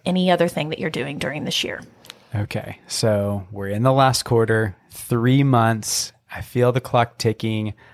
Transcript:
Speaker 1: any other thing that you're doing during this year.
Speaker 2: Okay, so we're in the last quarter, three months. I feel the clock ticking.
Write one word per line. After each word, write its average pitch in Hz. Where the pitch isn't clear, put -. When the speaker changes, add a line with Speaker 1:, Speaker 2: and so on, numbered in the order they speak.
Speaker 1:
any 185
other 175
thing 151
that -
you're 165
doing 143
during 143
this -
year. -
Speaker 2:
Okay, 104
so 101
we're 98
in 104
the 131
last 135
quarter, 110
three 127
months. 113
I -
feel 123
the 127
clock -
ticking. 110